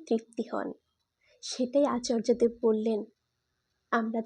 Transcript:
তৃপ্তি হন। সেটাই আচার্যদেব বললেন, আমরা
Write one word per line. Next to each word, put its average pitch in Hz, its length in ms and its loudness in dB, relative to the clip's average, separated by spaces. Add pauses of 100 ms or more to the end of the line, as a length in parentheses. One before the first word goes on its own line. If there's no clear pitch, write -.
তৃপ্তি - 440 -2
হন। - 160 -4 (760)
সেটাই 269 420 0 (100)
আচার্যদেব 240 560 2 (140)
বললেন, 220 340 2 (920)
আমরা 226 340 0